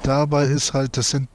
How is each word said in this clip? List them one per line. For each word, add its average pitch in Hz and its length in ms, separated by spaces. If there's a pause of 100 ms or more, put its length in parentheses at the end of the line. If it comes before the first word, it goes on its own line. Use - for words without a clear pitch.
dabei 143 440
ist 139 260
halt, 135 240
das 123 140
sind 135 240